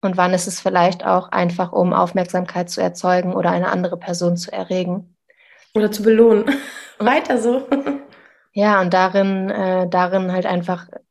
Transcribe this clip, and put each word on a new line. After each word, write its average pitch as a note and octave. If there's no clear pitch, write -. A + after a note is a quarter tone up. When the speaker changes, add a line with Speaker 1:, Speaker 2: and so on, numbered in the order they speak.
Speaker 1:
Und F#3
wann F3+
ist F3+
es F3+
vielleicht F3+
auch F#3
einfach, F3
um F3+
Aufmerksamkeit F3+
zu -
erzeugen F3+
oder F3
eine F3+
andere F3+
Person F3
zu -
erregen? F3+
Speaker 2:
Oder G#3+
zu G#3+
belohnen. A3
<laughs> -
Speaker 1:
Und G#3+
Speaker 2:
Weiter C4
so. A#3+
<laughs> C#4
Speaker 1:
Ja, G3+
und F3+
darin, F#3+
äh, F#3
darin F3+
halt F3+
einfach F3+